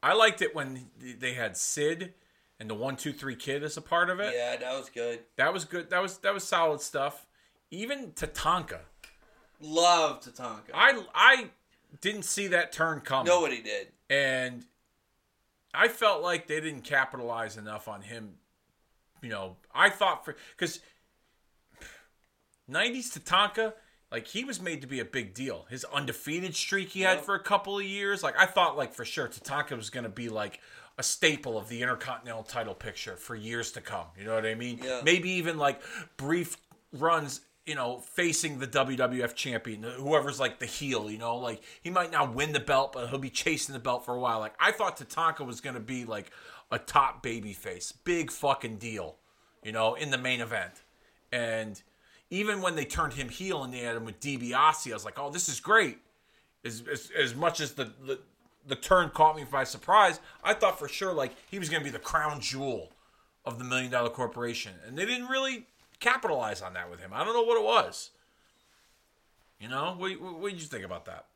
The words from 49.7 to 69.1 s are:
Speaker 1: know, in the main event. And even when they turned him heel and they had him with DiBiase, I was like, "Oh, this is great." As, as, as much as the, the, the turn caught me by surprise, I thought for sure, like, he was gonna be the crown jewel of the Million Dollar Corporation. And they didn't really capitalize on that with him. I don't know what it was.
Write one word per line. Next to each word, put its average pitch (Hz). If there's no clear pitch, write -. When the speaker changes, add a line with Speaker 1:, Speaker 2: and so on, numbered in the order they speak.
Speaker 1:
know, 110
in 147
the 135
main 127
event. 110
And 113
even 202
when 175
they 147
turned 156
him 131
heel 175
and 127
they 123
had 117
him 113
with 110
DiBiase, 135
I 110
was 107
like, 110
"Oh, 143
this 175
is 127
great." 185
As, 117
as, -
as 131
much 165
as 147
the, 135
the, 131
the 135
turn 175
caught 156
me 147
by 135
surprise, 180
I 202
thought 214
for 143
sure, 190
like, 139
he 196
was 165
gonna 151
be 139
the 117
crown 151
jewel 127
of 117
the 123
Million 127
Dollar 120
Corporation. 117
And 127
they 190
didn't 247
really 262
capitalize 131
on 92
that 87
with 87
him. 95
I 123
don't 214
know 233
what 233
it 214
was. 220